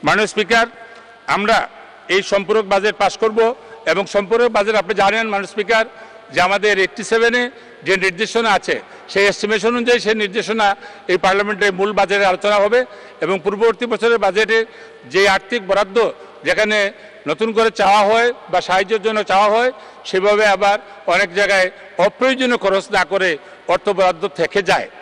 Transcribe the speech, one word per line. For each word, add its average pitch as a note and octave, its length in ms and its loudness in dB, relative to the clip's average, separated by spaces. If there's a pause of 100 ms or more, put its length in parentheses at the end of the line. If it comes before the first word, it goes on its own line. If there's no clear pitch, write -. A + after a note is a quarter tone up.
মাননীয় F#3+ 240 0
স্পিকার, G3+ 380 0 (600)
আমরা G3+ 300 0 (500)
এই F#3+ 140 0 (100)
সম্পূরক G3+ 340 0
বাজেট G3 300 0
পাস G3 220 0
করব A3 220 0 (460)
এবং E3+ 200 0
সম্পূরক G#3+ 440 0
বাজেট G#3+ 260 0
আপনি F#3 180 -2
জানেন G3+ 340 0
মাননীয় G3 240 -6
স্পিকার A3 340 0 (480)
যে D3+ 80 -2
আমাদের G3+ 380 2
এইটটি F#3+ 240 -2
সেভেনে A#3 400 0 (400)
যে D#3 140 0
নির্দেশনা G3 540 -2
আছে F#3 240 0 (320)
সেই G3 200 2
estimation G#3 480 0
অনুযায়ী A#3+ 240 0
সেই G#3 160 -2
নির্দেশনা G#3 520 -2 (400)
এই F#3 100 2
পার্লামেন্টে G3+ 540 0
মূল G3 220 -2
বাজেটে G3 320 2
আলোচনা G3 300 0
হবে G#3 240 2 (420)
এবং E3+ 220 -2
পূর্ববর্তী G#3+ 420 0
বছরের A#3 400 0
বাজেটে G#3+ 340 0 (500)
যে E3+ 200 0
আর্থিক G3 380 -2
বরাদ্দ G3 300 0 (460)
যেখানে G#3 340 0 (500)
নতুন D#3+ 240 -4
করে A3+ 200 0
চাওয়া G#3 340 2
হয় A3+ 240 2 (200)
বা F3 120 0
সাহায্যের F#3+ 400 -2
জন্য G#3+ 220 -2
চাওয়া G3+ 260 2
হয় A#3+ 220 0 (340)
সেভাবে G#3 400 2
আবার G3+ 320 2 (280)
অনেক F#3 280 0
জায়গায় F#3+ 340 2 (300)
অপ্রয়োজনীয় B3 600 0
খরচ F#3+ 340 0
না F#3+ 140 0
করে F#3+ 240 0 (380)
অর্থ F3+ 220 0
বরাদ্দ F3+ 380 0
থেকে F3+ 340 -2
যায় E3+ 280 0 (120)